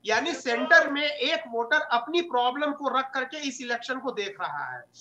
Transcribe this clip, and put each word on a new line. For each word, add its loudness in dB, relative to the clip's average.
यानी 2
सेंटर 4
में -2
एक 0
वोटर 2
अपनी 0
प्रॉब्लम 0
को -2
रख -2
करके -4
इस -8
इलेक्शन -4
को -4
देख -8
रहा -6
है। -14